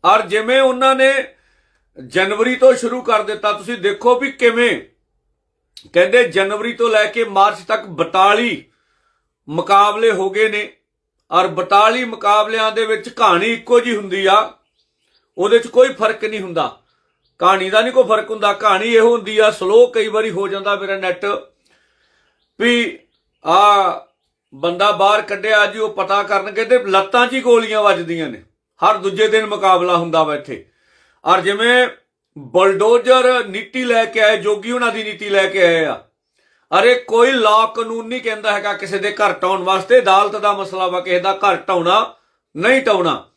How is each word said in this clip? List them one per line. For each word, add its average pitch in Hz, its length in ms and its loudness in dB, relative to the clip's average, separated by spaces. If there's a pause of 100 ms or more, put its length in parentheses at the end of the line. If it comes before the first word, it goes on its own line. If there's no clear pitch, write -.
ਔਰ 208 200 4
ਜਿਵੇਂ 220 380 0
ਉਹਨਾਂ 262 340 2
ਨੇ 269 160 2 (880)
ਜਨਵਰੀ 196 560 -2
ਤੋਂ 254 180 6
ਸ਼ੁਰੂ 240 280 -4
ਕਰ 214 220 0
ਦਿੱਤਾ, 208 300 -4
ਤੁਸੀਂ 208 240 -8
ਦੇਖੋ 208 420 0
ਵੀ 269 120 -4
ਕਿਵੇਂ 233 480 0 (1120)
ਕਹਿੰਦੇ 185 320 4
ਜਨਵਰੀ 208 480 -4
ਤੋਂ 233 160 -2
ਲੈ 214 180 2
ਕੇ 226 180 -4
ਮਾਰਚ 202 420 0
ਤੱਕ 214 260 -4
ਬਤਾਲੀ 190 680 0 (840)
ਮੁਕਾਬਲੇ 202 640 2
ਹੋ 190 180 -2
ਗਏ 214 200 0
ਨੇ। 208 220 -6 (600)
ਔਰ 180 180 2
ਬਤਾਲੀ 202 560 2
ਮੁਕਾਬਲਿਆਂ 220 680 0
ਦੇ 220 140 -2
ਵਿੱਚ 220 240 -6
ਕਹਾਣੀ 208 440 0
ਇੱਕੋ 240 260 0
ਜਿਹੀ 233 160 -4
ਹੁੰਦੀ 196 300 -6
ਆ, 190 120 4 (1000)
ਉਹਦੇ 208 220 2
'ਚ 233 100 -6
ਕੋਈ 254 240 2
ਫਰਕ 214 320 -4
ਨਹੀਂ 214 160 -6
ਹੁੰਦਾ। 165 260 -4 (720)
ਕਹਾਣੀ 190 300 0
ਦਾ 214 120 2
ਨਹੀਂ 247 120 -2
ਕੋਈ 254 120 4
ਫਰਕ 208 260 0
ਹੁੰਦਾ, 208 240 -2
ਕਹਾਣੀ 214 340 0
ਇਹੋ 233 220 4
ਹੁੰਦੀ 214 280 -2
ਆ। 214 120 4
ਸਲੋ 214 380 4
ਕਈ 226 200 -2
ਵਾਰੀ 214 220 -2
ਹੋ 190 160 -6
ਜਾਂਦਾ 196 280 -4
ਮੇਰਾ 196 220 -6
ਨੈੱਟ, 185 280 -6 (1300)
ਵੀ 233 400 0 (460)
ਆ 196 600 2 (480)
ਬੰਦਾ 175 400 -2
ਬਾਹਰ 202 300 2
ਕੱਢਿਆ 208 420 0
ਜੀ, 208 140 -8
ਉਹ 214 140 -4
ਪਤਾ 196 300 -2
ਕਰਨਗੇ 202 420 -4
ਤੇ 247 200 2
ਲੱਤਾਂ 196 420 2
'ਚ 240 60 -6
ਹੀ 262 80 -4
ਗੋਲੀਆਂ 226 420 2
ਵੱਜਦੀਆਂ 170 460 -2
ਨੇ। 107 140 -16 (380)
ਹਰ 202 160 2
ਦੂਜੇ 196 300 -2
ਦਿਨ 214 200 0
ਮੁਕਾਬਲਾ 180 500 0
ਹੁੰਦਾ 165 260 0
ਵਾ 151 120 -2
ਇੱਥੇ। 135 300 -12 (580)
ਔਰ 180 180 2
ਜਿਵੇਂ 226 460 0 (500)
ਬਲਡੋਜ਼ਰ 233 1080 2
ਨੀਤੀ 226 380 -8
ਲੈ 233 220 2
ਕੇ 220 160 -4
ਆਏ, 214 160 4
ਜੋਗੀ 202 340 -4
ਉਹਨਾਂ 247 200 -2
ਦੀ 220 120 -8
ਨੀਤੀ 208 260 -10
ਲੈ 196 180 2
ਕੇ 185 160 0
ਆਏ 165 220 2
ਆ। 127 100 -4 (760)
ਅਰੇ 214 220 4 (120)
ਕੋਈ 233 260 4
ਲਾਅ 220 360 2
ਕਾਨੂੰਨ 226 400 -8
ਨਹੀਂ 247 140 -8
ਕਹਿੰਦਾ 220 300 -4
ਹੈਗਾ 202 240 -4
ਕਿਸੇ 196 220 -8
ਦੇ 196 160 -4
ਘਰ 202 200 -2
ਢਾਉਣ 185 300 -4
ਵਾਸਤੇ, 190 360 2
ਅਦਾਲਤ 196 380 2
ਦਾ 202 160 -2
ਮਸਲਾ 190 340 -6
ਵਾ 180 120 -4
ਕਿਸੇ 180 200 -2
ਦਾ 196 160 -2
ਘਰ 196 220 0
ਢਾਉਣਾ 185 580 -2 (400)
ਨਹੀਂ 247 260 2
ਢਾਉਣਾ। 180 420 -2 (140)